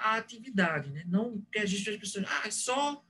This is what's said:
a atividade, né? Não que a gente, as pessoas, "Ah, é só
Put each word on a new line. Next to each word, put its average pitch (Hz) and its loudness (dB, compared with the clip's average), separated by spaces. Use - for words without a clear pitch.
a 220 4
atividade, 196 0
né? 151 -8
Não 208 2
que 214 -2
a 208 2
gente, 202 0
as 208 -2
pessoas, 196 -4
"Ah, - -2
é 208 -4
só 285 0